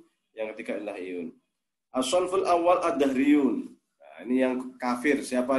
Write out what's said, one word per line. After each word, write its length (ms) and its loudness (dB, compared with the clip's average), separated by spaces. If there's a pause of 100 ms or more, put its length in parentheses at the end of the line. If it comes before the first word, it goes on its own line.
(380)
yang 160 -6
ketiga 240 -8
ilahiyun. 560 -8 (560)
As-sanful 560 0
awal 400 4
ad-dahriyun. 880 2
Nah, 480 -20
ini 240 0
yang 320 -4
kafir. 480 0
Siapa 340 0